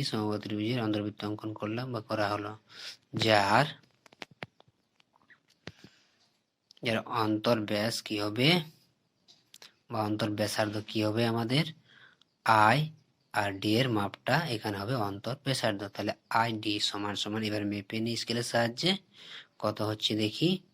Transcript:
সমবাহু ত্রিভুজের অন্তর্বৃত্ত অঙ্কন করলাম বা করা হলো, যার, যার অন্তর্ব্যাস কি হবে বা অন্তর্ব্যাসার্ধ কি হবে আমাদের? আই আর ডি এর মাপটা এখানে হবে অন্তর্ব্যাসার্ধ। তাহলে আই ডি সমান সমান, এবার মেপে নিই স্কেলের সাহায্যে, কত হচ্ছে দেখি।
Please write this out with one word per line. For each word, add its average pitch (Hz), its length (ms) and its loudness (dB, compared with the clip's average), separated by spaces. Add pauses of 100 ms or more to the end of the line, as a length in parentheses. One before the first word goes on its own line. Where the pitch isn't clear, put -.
সমবাহু 107 340 0
ত্রিভুজের 110 440 -2
অন্তর্বৃত্ত 104 420 -2
অঙ্কন 107 240 -6
করলাম 110 400 -6
বা 117 80 -4
করা 107 320 -2
হলো, 104 200 -4 (720)
যার, 107 420 6 (3250)
যার 113 160 0 (240)
অন্তর্ব্যাস 107 800 2
কি 107 220 -4
হবে 107 240 2 (1400)
বা 117 80 -2 (100)
অন্তর্ব্যাসার্ধ 107 680 0 (160)
কি 110 160 -4
হবে 107 160 0 (100)
আমাদের? 117 320 0 (1000)
আই 120 120 8 (560)
আর 101 160 0 (120)
ডি 107 140 2
এর 131 200 4
মাপটা 104 400 0 (180)
এখানে 104 280 -4
হবে 113 120 -4 (140)
অন্তর্ব্যাসার্ধ। 107 720 -2 (140)
তাহলে 104 180 -2 (180)
আই 117 180 4 (140)
ডি 107 180 -2
সমান 104 360 -2
সমান, 107 320 -4
এবার 104 220 -2
মেপে 101 300 -6
নিই 113 200 -2
স্কেলের 120 320 -2
সাহায্যে, 120 400 2 (680)
কত 107 240 -2
হচ্ছে 107 340 -2
দেখি। 107 340 2 (240)